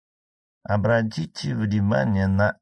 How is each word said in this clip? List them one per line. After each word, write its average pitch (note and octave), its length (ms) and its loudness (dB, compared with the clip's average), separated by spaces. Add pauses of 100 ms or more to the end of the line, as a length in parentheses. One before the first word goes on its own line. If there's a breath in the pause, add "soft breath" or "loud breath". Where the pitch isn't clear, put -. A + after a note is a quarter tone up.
(640)
"Обратите A#2 880 -2
внимание G#2 720 0
на G2 340 2